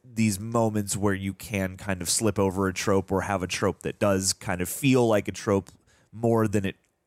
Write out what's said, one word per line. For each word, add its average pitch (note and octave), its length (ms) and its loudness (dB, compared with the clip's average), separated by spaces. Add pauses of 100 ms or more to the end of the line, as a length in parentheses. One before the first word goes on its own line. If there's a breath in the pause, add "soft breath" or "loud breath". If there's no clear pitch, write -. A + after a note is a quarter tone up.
these A2+ 340 0
moments G#2+ 580 0
where G2 180 0
you F#2+ 180 -4
can F#2+ 440 -6
kind F#2 260 -6
of E2 80 -6
slip G#2+ 280 0
over F#2+ 300 2
a F2+ 60 0
trope G2 360 0
or F#2 120 0
have G2 200 -2
a F2+ 40 -2
trope - 360 -2
that - 160 -8
does F#2+ 340 2
kind F#2 280 -6
of F2+ 80 -4
feel B2+ 400 2
like G#2 180 2
a G2+ 60 -6
trope G2 380 -2 (420 soft breath)
more A2+ 340 2
than G#2 180 0
it F#2+ 120 -4 (300)